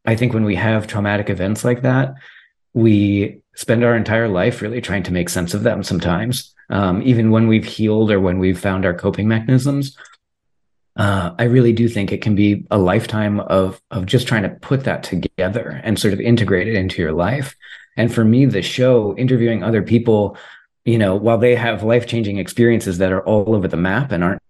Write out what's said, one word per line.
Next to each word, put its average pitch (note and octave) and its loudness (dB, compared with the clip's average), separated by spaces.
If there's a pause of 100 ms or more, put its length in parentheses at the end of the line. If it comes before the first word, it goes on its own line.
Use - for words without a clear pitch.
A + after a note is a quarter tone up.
I A2 0
think A#2 0
when A2 0
we G#2 0
have A2 -2
traumatic G2+ -2
events G2 -4
like B2 -2
that, C3 0 (600)
we G#2 2 (120)
spend A#2+ -2
our A#2+ 2
entire A2+ 0
life F#2+ -2
really A2+ -6
trying G2 -4
to E2+ -6
make F2 -2
sense F2 -4
of G#2 -4
them A2 0
sometimes, F#2 -4 (160)
um, G2 0
even A2+ 2
when A2+ 4
we've A2 2
healed G#2+ 0
or G#2 2
when F#2 0
we've F#2 0
found F#2+ -2
our F2 0
coping G2 -2
mechanisms. C3 0 (1000)
Uh, F#2+ -2
I A#2 0
really A#2+ 4
do A2+ 2
think G#2 -4
it G2+ -4
can G#2+ 0
be G#2 2
a A2 2
lifetime G#2 0
of, F#2+ 0 (100)
of F#2 -6
just B2 0
trying A2 0
to F#2 -2
put - -4
that F2 -4
together F#2 -6
and G#2 -2
sort G2 0
of G2 -4
integrate G#2+ 2
it A2+ -2
into F#2 -2
your D#2 -2
life. G2+ -2 (420)
And A2 0
for A2+ 2
me, A#2+ 4
the G2+ 0
show, A#2+ 2
interviewing A#2 0
other A2 0
people, A2 2 (480)
you A#2 2
know, G2 2
while A2 2
they B2 4
have A#2 -2
life-changing A2+ 0
experiences G#2+ 0
that F#2 2
are F#2+ -2
all G#2+ 2
over F#2 0
the E2 -6
map G2 -2
and F2 -2
aren't F#2 -2